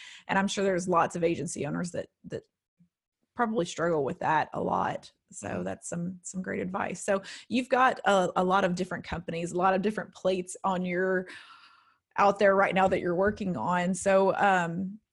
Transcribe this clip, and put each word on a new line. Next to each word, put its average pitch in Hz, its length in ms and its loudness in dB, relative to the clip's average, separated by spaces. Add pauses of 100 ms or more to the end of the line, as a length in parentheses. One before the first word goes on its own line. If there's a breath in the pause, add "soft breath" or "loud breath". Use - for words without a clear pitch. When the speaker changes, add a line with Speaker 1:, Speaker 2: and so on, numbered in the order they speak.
(280 loud breath)
Speaker 1:
and 196 100 2
I'm 196 80 2
sure 196 160 -2
there's 185 240 0
lots 170 300 2
of 170 80 -2
agency 165 420 -2
owners 170 260 -4
that, - 140 -6 (220)
that - 140 -10 (920)
probably 220 320 0
struggle 160 380 0
with 170 160 -4
that 151 340 2
a - 60 -4
lot. - 500 -2 (220)
So - 160 -12
Speaker 2:
Mm-hmm. 180 160 -4
Speaker 1:
that's 190 240 -8
some, 175 340 -8
some - 180 -10
great 196 200 -6
advice. 185 440 -6
So 196 160 0 (280 loud breath)
you've 247 200 -2
got 254 360 2
a, 185 320 4
a 185 80 2
lot 190 200 2
of 180 120 2
different 180 280 -6
companies, 170 480 -6
a 170 40 -4
lot 190 180 4
of 190 80 0
different 208 320 -4
plates 185 480 -2
on 185 220 -2
your, 185 420 0 (920 loud breath)
out 202 220 4
there 196 160 6
right 196 200 4
now 190 140 4
that 185 120 0
you're 175 160 -2
working 196 400 0
on. 180 380 0
So, 190 420 4
um, 185 640 0 (140)